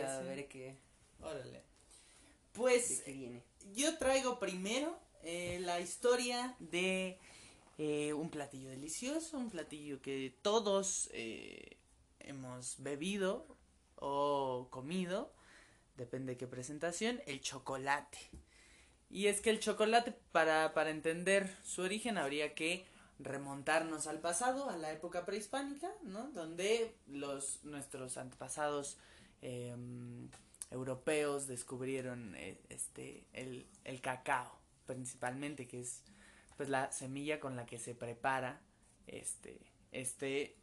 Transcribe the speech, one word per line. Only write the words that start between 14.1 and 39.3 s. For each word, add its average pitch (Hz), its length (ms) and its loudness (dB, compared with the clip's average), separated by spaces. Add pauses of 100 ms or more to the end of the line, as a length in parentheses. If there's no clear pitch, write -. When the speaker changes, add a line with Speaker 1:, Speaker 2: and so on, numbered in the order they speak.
Speaker 1:
comido, 180 600 -2 (640)
depende 131 380 -4
de 123 40 -6
qué 123 100 -6
presentación, 160 800 -2
el 139 160 -6
chocolate. 135 760 0 (920)
Y 196 180 4
es 196 140 4
que - 80 4
el 220 100 6
chocolate, 220 540 6 (180)
para, 156 420 8
para 156 160 4
entender 175 760 4
su - 200 -4
origen, 208 340 0
habría 147 380 2
que 170 300 0 (340)
remontarnos 147 880 0
al 156 120 -4
pasado, 254 500 2
a 190 80 -2
la 156 140 -2
época 170 340 -4
prehispánica, 277 640 -4 (140)
¿no? 226 280 -6
Donde 202 640 0 (120)
los, 139 560 -4
nuestros 135 540 -8
antepasados, 143 800 -2 (440)
em, 123 840 -8 (440)
europeos 139 760 2
descubrieron, 127 880 -4
eh, 85 240 -8 (100)
este, - 640 -8
el, 131 360 -8 (180)
el 127 160 -6
cacao, 127 580 0 (280)
principalmente, 127 800 -4
que 123 120 -8
es, 123 220 -8 (560)
pues, 143 100 -2
la 135 240 2
semilla 143 480 -2
con 135 160 -4
la 120 100 -6
que 117 140 -10
se 120 160 -6
prepara, 127 640 0 (480)
este, - 540 -8 (400)